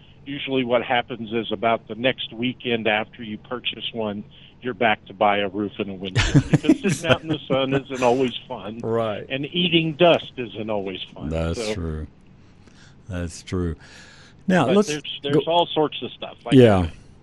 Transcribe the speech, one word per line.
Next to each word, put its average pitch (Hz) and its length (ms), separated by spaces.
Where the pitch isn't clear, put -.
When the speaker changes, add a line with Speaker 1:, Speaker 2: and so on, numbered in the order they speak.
Speaker 1:
usually 135 360
what 117 200
happens 117 500
is 107 180
about 110 360
the 110 80
next 123 380
weekend 117 540
after 110 360
you 107 160
purchase - 540
one, 107 300
you're 123 120
back 107 320
to - 80
buy 101 240
a 101 100
roof 98 320
and 101 100
a 98 40
windshield 95 540
Speaker 2:
<laughs> - 40
Speaker 1:
because - 300
sitting 170 280
out - 120
in 160 80
the 156 180
sun 135 260
isn't 135 300
always 123 300
fun. 113 340
Speaker 2:
Right. 113 500
Speaker 1:
And 135 240
eating 170 400
dust 170 420
isn't 107 340
always 98 300
fun. 92 140
Speaker 2:
That's 82 360
Speaker 1:
So. 107 80
Speaker 2:
true. 80 340
That's 87 340
true. 87 360
Now, 180 180
Speaker 1:
But 175 100
Speaker 2:
let's 208 140
Speaker 1:
there's, 147 340
there's 143 220
Speaker 2:
go 160 60
Speaker 1:
all 170 160
sorts - 340
of 117 100
stuff. - 240
Like 120 100
Speaker 2:
Yeah. 110 280
Speaker 1:
that. 82 100